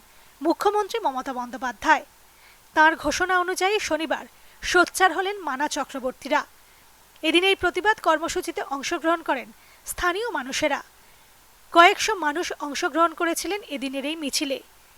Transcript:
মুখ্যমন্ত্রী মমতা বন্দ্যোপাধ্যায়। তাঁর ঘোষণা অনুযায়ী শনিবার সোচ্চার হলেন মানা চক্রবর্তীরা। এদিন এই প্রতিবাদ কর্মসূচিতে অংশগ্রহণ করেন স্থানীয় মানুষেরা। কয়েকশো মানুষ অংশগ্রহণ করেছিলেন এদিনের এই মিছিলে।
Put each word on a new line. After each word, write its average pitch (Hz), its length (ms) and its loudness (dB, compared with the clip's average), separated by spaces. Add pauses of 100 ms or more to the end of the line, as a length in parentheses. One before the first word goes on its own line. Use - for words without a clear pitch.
(400)
মুখ্যমন্ত্রী 403 600 0
মমতা 269 320 -4
বন্দ্যোপাধ্যায়। 247 720 0 (720)
তাঁর 320 200 8
ঘোষণা 359 420 0
অনুযায়ী 370 420 0
শনিবার 302 440 -4 (380)
সোচ্চার 359 500 4
হলেন 381 280 -4
মানা 294 280 -4
চক্রবর্তীরা। 262 720 -4 (800)
এদিন 320 220 4
এই 392 180 4
প্রতিবাদ 359 380 2
কর্মসূচিতে 330 600 -2
অংশগ্রহণ 320 600 -2
করেন 254 260 -4 (380)
স্থানীয় 370 440 -4
মানুষেরা। 285 500 -2 (920)
কয়েকশো 359 420 6
মানুষ 320 320 -2 (140)
অংশগ্রহণ 320 540 0
করেছিলেন 339 540 -4
এদিনের 269 360 -6
এই 311 120 -6
মিছিলে। 277 420 -4 (400)